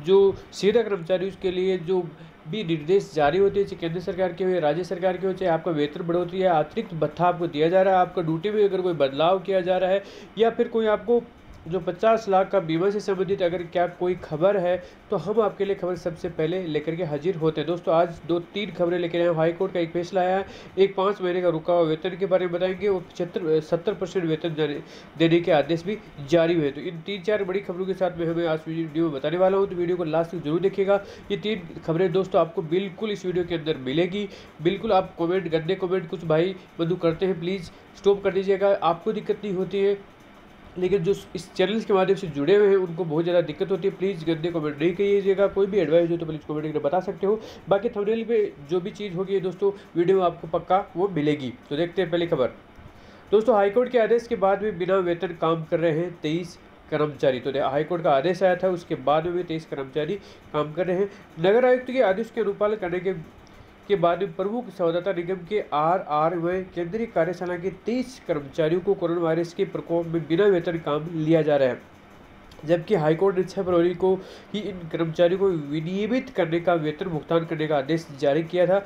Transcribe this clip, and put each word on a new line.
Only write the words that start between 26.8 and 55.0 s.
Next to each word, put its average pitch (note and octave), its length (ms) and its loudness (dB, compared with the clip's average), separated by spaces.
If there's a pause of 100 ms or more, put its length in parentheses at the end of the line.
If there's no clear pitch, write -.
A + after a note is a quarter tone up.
इन E3 200 -8
तीन G3+ 200 -8
चार G3+ 220 0
बड़ी F#3 160 -2
खबरों F#3 260 -6
के F#3 80 -2
साथ F3+ 240 -2
में E3+ 80 -2
हमें E3+ 220 0
आज D#3+ 200 0
वीडियो E3 380 -2
में D#3 80 -2
बताने D3+ 240 -2
वाला F#3+ 200 4
हूँ, G3 100 2
तो G3 80 -6
वीडियो F3 220 0
को F3 60 -2
लास्ट E3 280 0
तक E3 120 -6
जरूर D3+ 160 0
देखिएगा। G3 420 2 (300)
ये G3+ 60 -2
तीन F3+ 300 -4 (180)
खबरें E3+ 260 2
दोस्तों F#3 300 2
आपको D#3+ 200 -2
बिल्कुल F#3+ 500 -4
इस F#3+ 140 -6
वीडियो F3+ 200 -2
के F3 100 -4
अंदर D3+ 240 -2
मिलेगी। F3 480 -2 (340)
बिल्कुल G3 320 0
आप F#3+ 260 2
कमेंट, E3+ 320 0
गंदे D#3+ 240 0
कमेंट F#3 340 -2
कुछ E3+ 160 -10
भाई E3 300 2 (240)
बंधु E3+ 180 0
करते E3 280 0
हैं, F#3 140 0
प्लीज़ F3 300 -6 (280)
स्टॉप G3 260 2
कर F#3+ 100 2
दीजिएगा, G3 380 2 (120)
आपको E3+ 300 0
दिक्कत G#3 300 -4
नहीं G3+ 100 -4
होती F#3 260 -2
है, G3 180 2 (800)
लेकिन F3+ 260 0
जो G3 100 2 (220)
इस E3+ 180 -10
चैनल F#3+ 280 0
के G#3+ 120 -2
माध्यम F#3+ 240 4
से G3 100 -8
जुड़े C#3+ 280 2
हुए G#3 120 6
हैं G3 80 6
उनको F3+ 300 -2
बहुत D#3+ 180 0
ज़्यादा F3 180 2
दिक्कत E3 300 -4
होती F#3 160 0
है। F#3 80 -2
Please F3+ 300 -4
गंदे E3 260 -2
comment D3+ 280 -4
नहीं E3+ 140 2
करिएगा, G3 540 2
कोई G3 200 0
भी G3+ 100 0
एडवाइस E3 340 4
हो E3+ 60 0
तो E3 80 -6
please D#3 220 -8
comment D3+ 160 -4
करके D3+ 160 -2
बता D3 200 0
सकते F#3 280 -4
हो। G#3+ 120 0 (300)
बाकी G3+ 200 2
thumbnail A3 340 -2
पे A3+ 140 0 (320)
जो F3+ 100 0
भी F#3 120 -6
चीज़ G#3 220 -10
होगी F#3+ 260 -2
दोस्तों, F#3+ 320 -2 (240)
वीडियो F3 220 4
में F#3 80 2
आपको E3+ 240 -2
पक्का F3+ 280 0 (180)
वो F#3 120 0
मिलेगी। D3 440 0 (180)
तो C#3+ 80 -6
देखते E3+ 240 -2
हैं E3 100 -2
पहली E3+ 160 0
खबर। C3+ 260 0 (800)
दोस्तों, A3 240 4
हाईकोर्ट G3+ 360 2
के B3 80 4
आदेश A3+ 280 2
के A#3 80 -4
बाद F#3+ 240 2
भी G#3+ 140 -2
बिना F3+ 260 0